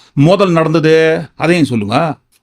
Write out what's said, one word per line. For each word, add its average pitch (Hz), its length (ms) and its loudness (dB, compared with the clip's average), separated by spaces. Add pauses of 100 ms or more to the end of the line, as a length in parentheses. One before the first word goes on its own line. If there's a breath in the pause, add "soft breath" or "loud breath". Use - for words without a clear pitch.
(140 soft breath)
மோதல் 180 380 2
நடந்தது. 160 680 0 (140)
அதையும் 165 300 0
சொல்லுங்க. 120 520 -4 (260)